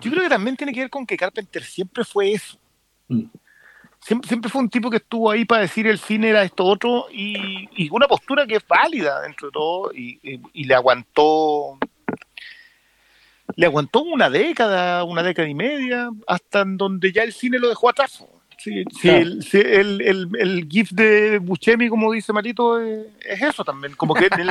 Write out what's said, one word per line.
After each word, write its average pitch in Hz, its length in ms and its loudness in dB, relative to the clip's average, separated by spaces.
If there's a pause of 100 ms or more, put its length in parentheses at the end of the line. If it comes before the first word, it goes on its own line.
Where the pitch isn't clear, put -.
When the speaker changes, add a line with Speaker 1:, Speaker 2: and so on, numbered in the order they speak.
Speaker 1:
yo 226 120 -6
creo 359 100 0
que 349 60 -2
también 247 280 0
tiene 285 160 -8
que 233 100 -8
ver 254 80 -8
con 269 140 -10
que 202 120 -4
Carpenter 185 480 -8
siempre 190 400 -8
fue 202 280 -2
eso. - 240 -6 (520)
Speaker 2:
Mm. 117 160 -2 (760)
Speaker 1:
Siempre, - 280 -4
siempre 233 240 -4
fue 269 100 -2
un 233 60 0
tipo 240 200 -2
que 226 100 0
estuvo 220 340 0
ahí 226 120 0
para 226 180 2
decir 202 260 -2
el 220 100 2
cine 220 300 0
era 214 160 6
esto 185 200 -2
otro 233 480 2
y, 196 640 -10
y 165 160 -2
una 233 160 0
postura 277 400 0
que 220 100 -2
es - 120 -4
válida 175 540 0
dentro 147 260 -14
de 143 40 -12
todo 165 400 -4
y, 123 300 -14
y, 135 180 -14 (120)
y 147 120 -12
le 131 120 4
aguantó, 143 1040 2 (1800)
le 175 100 4
aguantó 151 360 0
una 285 280 2
década, 180 760 0
una 170 180 -2
década 170 260 -2
y 147 60 -6
media, 247 540 -4 (180)
hasta 190 360 -2
en 190 140 -4
donde 190 360 -2
ya 208 100 0
el 233 100 -2
cine 247 260 -4
lo 247 100 0
dejó 233 220 2
atrás. - 340 -2 (340)
Sí, 208 240 -8 (100)
sí, - 100 -18
Speaker 2:
Claro. 175 160 8
Speaker 1:
el, - 240 0
sí, - 160 2
el, 202 420 4
el, 190 280 0 (100)
el 180 300 -2
GIF 180 240 2
de 214 460 4
Buscemi, 220 500 2
como 220 240 0
dice 220 200 -4
Marito, 233 480 0
es, 220 260 -6 (140)
es 196 220 -8
eso 277 200 -2
también. 143 320 -10
Como 156 200 0
que 156 120 4
el, 185 240 0